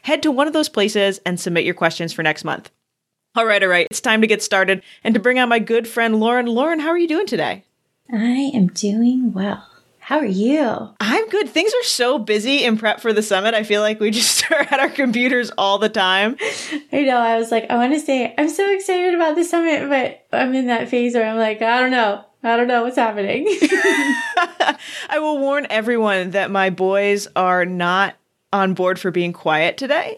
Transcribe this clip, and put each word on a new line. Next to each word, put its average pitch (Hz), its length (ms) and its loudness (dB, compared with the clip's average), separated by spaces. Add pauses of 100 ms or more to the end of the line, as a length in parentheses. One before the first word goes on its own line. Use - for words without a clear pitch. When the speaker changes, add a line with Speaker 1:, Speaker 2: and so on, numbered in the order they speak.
Speaker 1:
head 302 220 -2
to 311 80 2
one 277 160 2
of 302 60 -6
those 302 140 2
places 202 580 0
and 180 140 -4
submit 170 240 -2
your 175 100 -2
questions 165 380 -2
for - 100 -8
next 156 220 -2
month. - 260 -8 (680)
All 226 100 2
right, 202 180 2
all 190 60 2
right, 175 200 2
it's - 120 -10
time 220 180 2
to 220 80 4
get 208 160 2
started 190 400 0 (180)
and 226 120 0
to 226 80 2
bring 247 180 2
on 247 80 2
my 233 120 2
good 226 280 0
friend, 226 320 0
Lauren. 240 260 2
Lauren, 285 360 0
how 311 80 -2
are 339 80 0
you 339 100 2
doing 330 180 -2
today? 170 380 -4 (480)
Speaker 2:
I 247 420 0
am 190 140 4
doing 233 640 0
well. 202 340 -6 (340)
How - 180 -2
are 302 80 -2
you? 226 640 0 (100)
Speaker 1:
I'm 370 300 -2
good. 392 180 -2
Things 370 260 0
are 494 100 0
so 247 360 0
busy 220 460 0
in 226 120 2
prep 220 220 -2
for 226 140 0
the 208 100 2
summit. 202 300 0
I 214 100 0
feel 208 160 0
like 214 220 0
we 214 100 2
just - 340 0
<laughs> - 60 0
are 294 180 2
at 269 120 2
our 269 80 2
computers 247 680 0
all 196 200 2
the 208 100 0
time. 202 480 2 (560)
Speaker 2:
I 277 120 2
know. 262 140 2
I 226 200 2
was 226 120 -2
like, 226 220 0
I 240 60 2
wanna 269 240 2
say, 262 360 -2
"I'm 302 120 2
so 392 240 -2
excited 370 400 0
about 320 240 0
the 339 80 2
summit," 330 420 0
but 262 500 -2
I'm 254 160 0
in 262 140 0
that 240 220 -2
phase 240 260 0
where 226 100 2
I'm 220 120 -4
like, 214 240 0
"I 233 180 2
don't 254 120 2
know. 214 340 0 (200)
I 233 120 2
don't 240 100 2
know 240 160 2
what's 254 140 -2
happening." 220 500 0
<laughs> 392 100 0 (1080)
Speaker 1:
<laughs> - 120 0 (320)
I 302 100 -2
will 302 180 -2
warn 277 320 -2
everyone 214 600 0
that 190 200 -2
my 190 180 2
boys 196 640 0
are 180 300 2
not 180 500 0 (360)
on 190 220 2
board 180 260 0
for 185 120 -4
being 175 200 -2
quiet 156 460 0
today. 294 400 -4